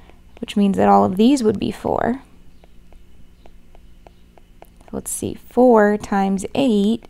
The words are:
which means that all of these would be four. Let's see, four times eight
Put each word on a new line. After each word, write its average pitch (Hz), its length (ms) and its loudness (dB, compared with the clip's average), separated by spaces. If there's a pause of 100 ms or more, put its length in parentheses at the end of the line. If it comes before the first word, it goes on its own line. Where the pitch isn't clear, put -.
(400)
which - 160 -8
means 196 200 0
that 202 120 2
all 202 160 6
of 190 120 -4
these 240 280 2
would 214 160 0
be - 100 -4
four. - 500 -4 (2750)
Let's - 220 -10
see, - 220 -8
four 220 640 2
times 196 560 -4
eight 220 560 0